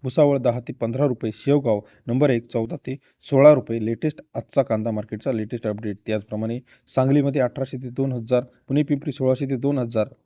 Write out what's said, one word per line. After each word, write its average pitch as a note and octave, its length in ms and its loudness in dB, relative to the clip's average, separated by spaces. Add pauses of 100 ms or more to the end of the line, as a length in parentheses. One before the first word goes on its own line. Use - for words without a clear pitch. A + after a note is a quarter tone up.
भुसावळ C#3+ 340 4
दहा B2 220 0
ते B2 140 -10
पंधरा A#2+ 320 -2
रुपये, A#2 280 -2
शेवगाव C3 460 2 (280)
नंबर C3 220 2
एक A#2+ 180 0
चौदा A#2 280 -4
ते C3 220 -10 (240)
सोळा D3 320 8
रुपये. A#2 320 -2
लेटेस्ट A#2 360 -4 (120)
आजचा - 280 -4
कांदा A2+ 300 -2
मार्केटचा G#2+ 400 -6
लेटेस्ट A2+ 360 -6
अपडेट. G#2+ 300 -6 (100)
त्याचप्रमाणे A2 520 -4 (280)
सांगलीमध्ये C3+ 540 2
अठराशे C3 360 -4
ते B2+ 120 -10
दोन C3+ 220 -4
हजार, B2 320 -2 (240)
पुणे C#3+ 160 0
पिंपरी C#3+ 280 -4
सोळाशे C3 340 0
ते C3+ 100 -2
दोन C#3 220 -2
हजार A#2 300 -2 (180)